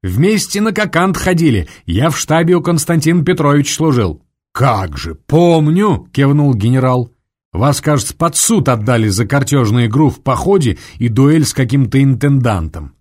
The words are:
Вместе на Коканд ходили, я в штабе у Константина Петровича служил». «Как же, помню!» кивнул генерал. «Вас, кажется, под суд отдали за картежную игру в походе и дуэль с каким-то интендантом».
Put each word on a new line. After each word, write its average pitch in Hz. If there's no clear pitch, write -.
Вместе 185
на 220
Коканд 185
ходили, 160
я 107
в 151
штабе 165
у 170
Константина 170
Петровича 147
служил». 120
«Как 98
же, 78
помню!» 165
кивнул 139
генерал. 127
«Вас, 135
кажется, -
под 165
суд 214
отдали 113
за 101
картежную 123
игру 135
в -
походе 135
и 117
дуэль 139
с -
каким-то 135
интендантом». 113